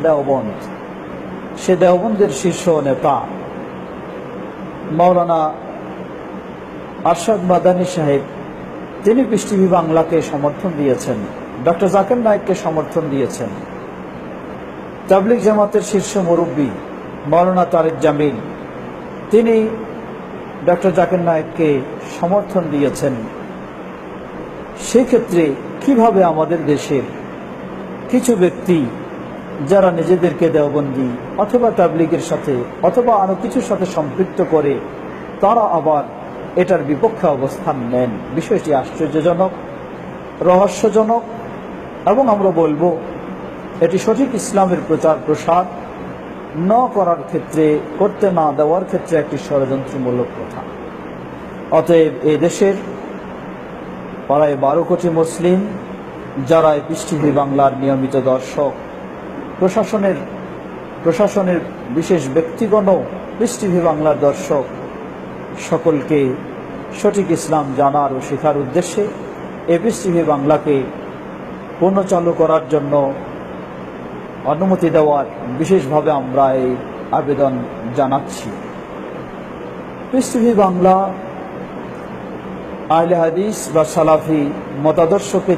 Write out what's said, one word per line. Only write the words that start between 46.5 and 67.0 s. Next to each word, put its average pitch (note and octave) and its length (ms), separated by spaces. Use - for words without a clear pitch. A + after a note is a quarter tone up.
ন F#3+ 100
করার E3+ 340
ক্ষেত্রে, D#3 380
করতে G3+ 340
না E3 200
দেওয়ার D#3 340
ক্ষেত্রে E3 320
একটি D3 200
ষড়যন্ত্রমূলক C3 1000
কথা। - 260
অতএব, D#3+ 420
এই D3+ 140
দেশের F#3+ 380
প্রায় D3 320
বারো C#3+ 260
কোটি F3 260
মুসলিম, E3 500
যারা D#3+ 260
এই D3 120
পিস D#3+ 200
টিভি D3 260
বাংলার C#3 480
নিয়মিত C3+ 360
দর্শক, C3 420
প্রশাসনের, F#3+ 640
প্রশাসনের F3+ 600
বিশেষ E3 260
ব্যক্তিগণ G3 540
পিস A3+ 220
টিভি F3 240
বাংলার D3+ 380
দর্শক, C#3+ 460
সকলকে D3+ 580
সঠিক G3+ 320